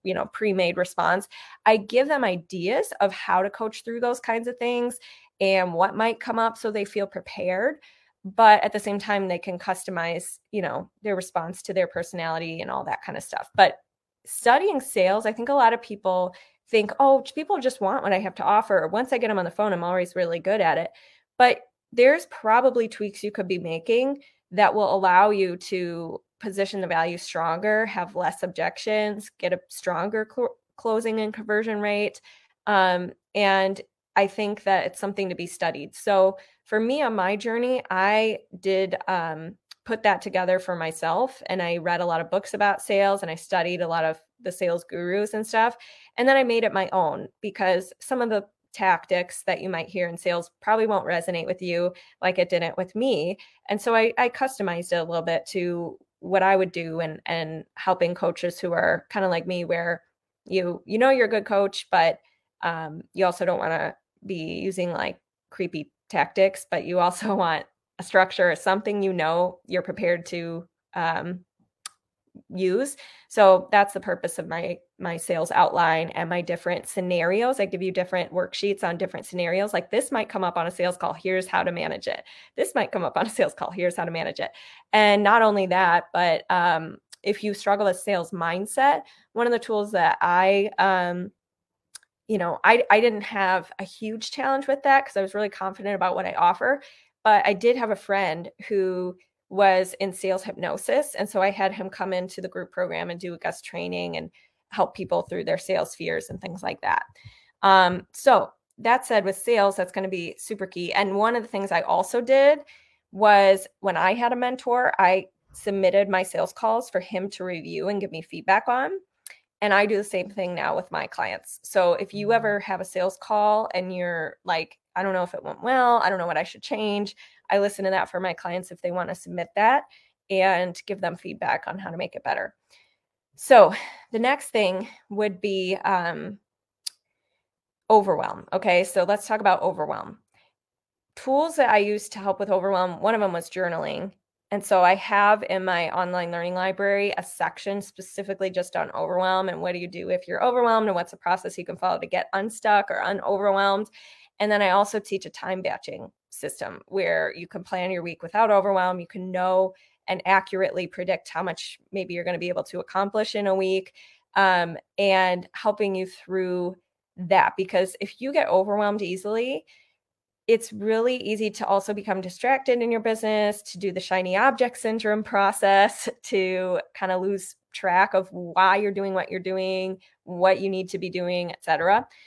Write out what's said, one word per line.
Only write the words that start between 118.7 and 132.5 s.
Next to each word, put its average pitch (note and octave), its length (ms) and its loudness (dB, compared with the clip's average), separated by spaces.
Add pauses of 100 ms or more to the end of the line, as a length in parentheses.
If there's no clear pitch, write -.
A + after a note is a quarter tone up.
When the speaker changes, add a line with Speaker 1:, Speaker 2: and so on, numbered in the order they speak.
Speaker 1:
And G#3 120 2
I G3+ 120 6
do G#3 120 -2
the G#3 60 -2
same F#3+ 260 -6
thing F3+ 260 -6
now E3 200 -2
with F3+ 160 -6
my - 160 -4
clients. - 560 -10
So F3+ 300 2
if F3+ 200 -6
you G3+ 140 -6
Speaker 2:
Mm-hmm. A3+ 80 2
Speaker 1:
ever G#3+ 260 0
have F#3+ 200 -6
a F#3+ 40 -10
sales F#3 360 -4
call G#3+ 520 2
and F#3 220 -4
you're F3 480 -6
like, E3 360 -4 (160)
"I F3+ 80 -2
don't F#3+ 100 -2
know F#3 100 0
if F3 120 -6
it - 80 -12
went - 200 -10
well, B3 400 4
I E3+ 60 2
don't F#3+ 80 0
know E3+ 100 -4
what D#3+ 100 -2
I E3 60 0
should - 200 -14
change," G#3 520 -4 (340)
I G3+ 100 4
listen G3+ 260 0
to F#3+ 60 0
that F#3+ 180 0
for F3+ 100 -6
my F#3 140 -4
clients F3+ 380 -8
if F3 100 -20
they F3 100 -4
wanna F3+ 240 -6
submit F3 400 -10
that A3+ 280 4 (460)
and F#3 580 2
give G3 140 -8
them E3+ 160 -4
feedback - 500 -4
on F#3 120 -8
how G3 120 -10
to E3+ 60 -10
make F3+ 180 -8
it - 80 -12
better. - 320 -4 (800)